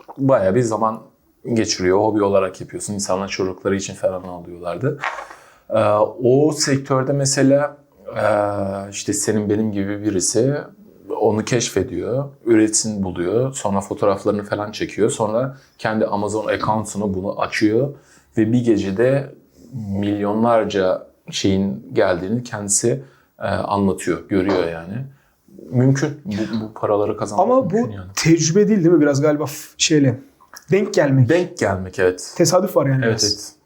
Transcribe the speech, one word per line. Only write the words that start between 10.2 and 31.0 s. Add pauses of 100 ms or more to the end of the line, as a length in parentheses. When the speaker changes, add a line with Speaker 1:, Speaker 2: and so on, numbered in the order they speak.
Speaker 1:
onu
keşfediyor, (200)
üretim
buluyor,
sonra
fotoğraflarını
falan
çekiyor.
Sonra (200)
kendi
Amazon
account'una
bunu
açıyor (480)
ve
bir
gecede (380)
milyonlarca (240)
şeyin
geldiğini
kendisi (380)
e,
anlatıyor,
görüyor
yani. (680)
Mümkün. (160)
Bu,
bu
paraları
kazanmak
Speaker 2:
Ama
bu
Speaker 1:
mümkün
yani.
Speaker 2:
tecrübe
değil,
değil
mi?
Biraz
galiba
f-,
şeyle, (520)
denk
gelmek.